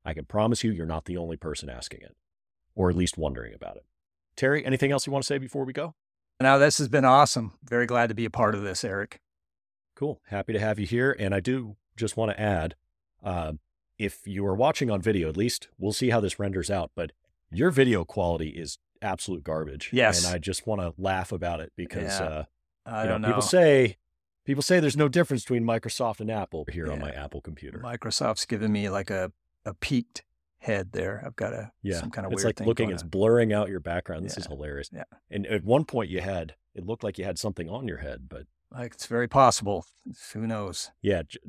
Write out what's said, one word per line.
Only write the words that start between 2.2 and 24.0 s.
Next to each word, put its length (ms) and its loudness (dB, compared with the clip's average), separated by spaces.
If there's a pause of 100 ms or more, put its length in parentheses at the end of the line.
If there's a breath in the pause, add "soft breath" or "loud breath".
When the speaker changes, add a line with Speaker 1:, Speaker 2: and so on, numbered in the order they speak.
Speaker 1:
or 120 4
at 80 2
least 220 2
wondering 340 -4
about 240 -14
it. 80 -20 (520)
Terry, 280 2
anything 280 2
else 160 0
you 40 -4
want 120 0
to 20 -6
say 120 0
before 260 -6
we 80 -8
go? 240 -6 (440)
Speaker 2:
No, 180 8
this 200 8
has 100 0
been 160 4
awesome. 600 6
Very 220 0
glad 240 2
to 40 -4
be 100 -2
a 60 -2
part 240 2
of 80 -2
this, 220 -4
Eric. 360 -6 (760)
Speaker 1:
Cool. 320 -4
Happy 240 -4
to 80 0
have 180 0
you 80 -2
here. 320 2
And 160 0
I 60 2
do 360 -4 (200)
just 200 -4
want 140 0
to 100 -4
add, 360 0 (460)
uh, 300 -4 (460)
if 280 -4
you 200 -4
are 80 0
watching 360 2
on 120 0
video, 260 2
at 80 -6
least 320 -2 (100)
we'll 140 -2
see 180 0
how 100 4
this 180 -2
renders 320 -2
out, 240 -2
but 180 -6 (380)
your 200 2
video 340 6
quality 460 -2
is 280 -10 (240)
absolute 420 -6
garbage. 480 -6
Speaker 2:
Yes. 320 4
Speaker 1:
And 100 0
I 40 -2
just 280 -6
want 140 -2
to 160 -4
laugh 360 -2
about 280 -4
it 160 -12
because, 420 -6
Speaker 2:
Yeah. 80 -2
Speaker 1:
uh, 180 -6 (420)
Speaker 2:
I 160 -4
Speaker 1:
you 60 0
know, 60 2
Speaker 2:
don't 100 -2
Speaker 1:
people 100 4
Speaker 2:
know. 120 2
Speaker 1:
say, 520 8 (480)